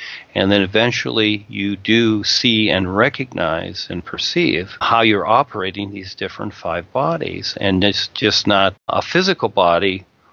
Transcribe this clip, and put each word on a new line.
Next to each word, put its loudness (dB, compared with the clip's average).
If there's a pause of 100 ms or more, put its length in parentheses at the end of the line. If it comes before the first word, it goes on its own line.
(340)
And 2
then 6
eventually 0
you -4
do 2
see 2
and 0
recognize -2
and -8
perceive -2
how 2
you're 4
operating -2
these -12
different -8
five -6
bodies. -4
And 2
it's 0
just 0
not 4 (140)
a -2
physical 0
body 2 (280)